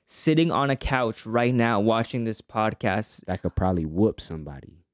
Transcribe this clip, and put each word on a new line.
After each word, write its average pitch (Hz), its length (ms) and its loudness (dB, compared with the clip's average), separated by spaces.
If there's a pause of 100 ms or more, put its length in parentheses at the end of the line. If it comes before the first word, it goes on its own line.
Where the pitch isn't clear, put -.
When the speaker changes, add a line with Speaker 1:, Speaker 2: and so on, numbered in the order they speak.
Speaker 1:
sitting 160 460 2
on 135 180 2
a 135 80 0
couch 127 480 -2
right 120 300 2
now 117 260 2
watching 113 440 2
this 110 180 -6
podcast 110 840 -2
Speaker 2:
That 92 160 -4
could - 160 -4
probably 92 300 0
whoop 92 340 2
somebody. 76 720 -12